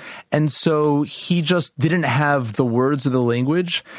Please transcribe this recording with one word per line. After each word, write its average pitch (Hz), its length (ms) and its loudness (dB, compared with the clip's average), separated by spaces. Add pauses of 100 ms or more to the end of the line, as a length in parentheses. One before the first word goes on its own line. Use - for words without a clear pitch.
(320)
And 151 200 2
so 151 500 2
he 170 400 -2
just 165 380 -2
didn't 160 240 0
have 135 500 0
the 131 120 2
words 127 420 0
or - 20 2
the 127 120 2
language. 135 600 0 (160)